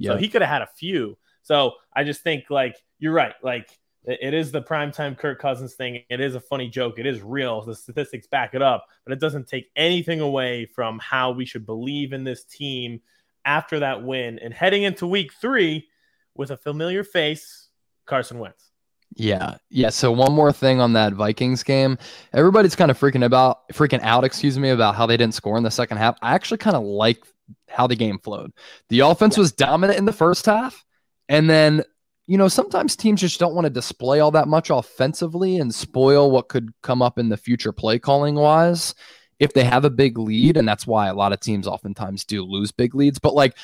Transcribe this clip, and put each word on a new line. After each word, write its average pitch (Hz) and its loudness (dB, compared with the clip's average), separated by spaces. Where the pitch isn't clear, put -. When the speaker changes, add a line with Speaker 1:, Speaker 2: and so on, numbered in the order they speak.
Speaker 1:
So - -2
Speaker 2:
Yeah. 104 -2
Speaker 1:
he 202 -4
could 214 0
have 139 0
had 147 -2
a 107 -8
few. 151 -8
So 143 0
I 143 -2
just 147 -8
think, 151 -6
like, 135 -2
you're 156 -4
right. 131 0
Like, 127 -8
it, 123 -8
it 139 -6
is 156 -4
the 143 -6
primetime 147 -8
Kirk 143 -8
Cousins 131 -8
thing. 123 -12
It 123 -8
is 135 -4
a 123 -12
funny 127 -8
joke. 120 -8
It 120 -8
is 123 -6
real. 117 -8
The 113 -14
statistics 127 -12
back 131 -6
it 135 -4
up, 127 0
but 127 -10
it 135 -8
doesn't 143 -6
take 127 -12
anything 165 -2
away 127 -4
from 113 -8
how 127 -2
we 127 -8
should 120 -14
believe 131 -8
in 135 -10
this 127 -10
team 123 -12
after 151 -2
that 135 -4
win 123 -8
and 117 -14
heading 196 0
into 190 -4
week 180 -4
three 185 -4
with 139 -10
a 127 -12
familiar 165 -6
face, 156 -6
Carson 127 -6
Wentz. - -18
Speaker 2:
Yeah. 98 -4
Yeah. 123 0
So 123 0
one 131 4
more 147 4
thing 131 0
on 120 2
that 110 2
Vikings 107 -2
game. 135 0
Everybody's 185 4
kinda 151 4
freaking 139 2
about, 127 4
freaking 135 0
out, 117 2
excuse 131 0
me, 139 0
about 113 2
how 113 0
they 117 2
didn't 113 2
score 104 -4
in 117 0
the 113 -2
second 113 -4
half. 113 0
I 120 0
actually 214 -4
kinda 190 0
like 107 0
how 123 0
the 123 -2
game 107 -4
flowed. - -14
The 117 4
offense 170 4
Speaker 1:
Yeah. 214 4
Speaker 2:
was 180 2
dominant 170 2
in 202 0
the 214 0
first 175 0
half. 226 -2
And 156 4
then, 156 4
you 180 0
know, 190 6
sometimes 330 -2
teams 208 0
just 175 -2
don't 175 0
wanna 165 0
display 127 0
all 151 6
that 151 4
much 156 2
offensively 165 -2
and 131 -2
spoil 139 4
what 127 2
could 117 -4
come 127 0
up 120 2
in 117 0
the 104 -2
future 113 -4
play 113 0
calling 143 2
wise 160 2
if 143 2
they 127 6
have 123 4
a 147 2
big 123 2
lead. 113 2
And 113 2
that's 104 -4
why 107 0
a 95 -4
lot 101 2
of 98 -4
teams 101 -4
oftentimes 98 -8
do 101 -6
lose 98 -4
big 123 -2
leads. 143 2
But, 143 2
like, 135 4